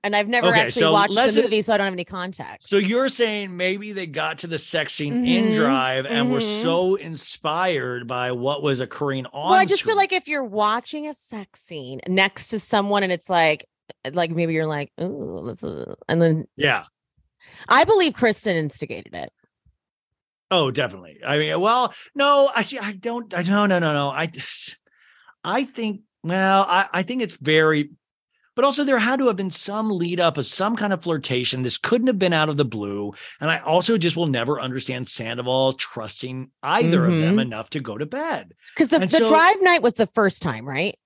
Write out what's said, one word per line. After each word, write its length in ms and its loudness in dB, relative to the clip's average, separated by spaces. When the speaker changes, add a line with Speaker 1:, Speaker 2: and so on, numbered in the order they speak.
Speaker 1:
And 120 -2
I've 120 2
never 220 2
Speaker 2:
Okay, 100 6
Speaker 1:
actually 240 0
Speaker 2:
so 100 4
Speaker 1:
watched 220 4
the 0 -
Speaker 2:
let's 200 4
Speaker 1:
movie, 260 4
so 120 0
I 40 2
don't 80 2
have 80 -2
any 120 -6
context. 640 -10
Speaker 2:
So 80 2
you're 320 2
saying 480 -2
maybe 360 -2
they 120 -8
got 340 -6
to 80 -10
the 120 -6
sex 340 -4
scene 220 -4
in 200 2
Speaker 1:
Mm-hmm. 100 2
Speaker 2:
Drive 500 0
and 260 0
were 80 0
Speaker 1:
Mm-hmm. 220 -4
Speaker 2:
so 340 2
inspired 1120 -4
by 240 -2
what 320 -2
was 160 0
occurring 460 -4
on 260 -4
Speaker 1:
Well, 80 8
I 60 6
just 180 2
feel 100 0
Speaker 2:
screen. 40 2
Speaker 1:
like 160 2
if 140 -2
you're 180 -2
watching 600 -2
a 60 -10
sex 480 -16
scene 460 -12
next 420 0
to 100 -4
someone 440 0
and 80 -2
it's 180 -6
like, 360 2
like, 180 0
maybe 220 -2
you're 140 0
like, 240 -6
"Ooh, 460 -8
this 160 -12
is," 220 -8
and 140 2
then 240 2
Speaker 2:
Yeah. 280 0
Speaker 1:
I 160 6
believe 300 4
Kristen 420 0
instigated 600 -6
it. 160 -10
Speaker 2:
Oh, 220 2
definitely. 540 -6
I 120 0
mean, 220 0
well, 340 2
no, 400 4
I 60 0
see. 180 -6
I 140 -8
don't, 400 -8
I, 100 -2
no, 220 4
no, 140 2
no, 140 0
no. 160 0
I, 220 -4
I 220 -2
think, 360 -6
well, 440 4
I, 260 2
I 100 0
think 180 -4
it's 140 -6
very, 560 2
but 80 2
also 220 2
there 120 4
had 220 2
to 80 2
have 80 2
been 160 -4
some 380 -4
lead 320 -2
up 160 2
of 80 -2
some 320 -2
kind 160 0
of 100 -4
flirtation. 600 -2
This 140 -2
couldn't 300 2
have 120 2
been 140 2
out 140 2
of 100 -2
the 80 2
blue. 480 -6
And 100 -2
I 80 0
also 380 2
just 180 0
will 120 0
never 340 0
understand 480 -8
Sandoval 640 0
trusting 760 -10
either 420 2
of 140 2
them 0 -
Speaker 1:
Mm-hmm. 200 2
Speaker 2:
enough 320 -6
to 100 -6
go 160 -8
to 80 -6
bed. 480 -8
Speaker 1:
'Cause 120 2
the, 140 4
Speaker 2:
And 100 0
Speaker 1:
the 80 6
Speaker 2:
so 80 4
Speaker 1:
drive 340 6
night 200 6
was 140 4
the 120 2
first 340 0
time, 260 -4
right? 380 -4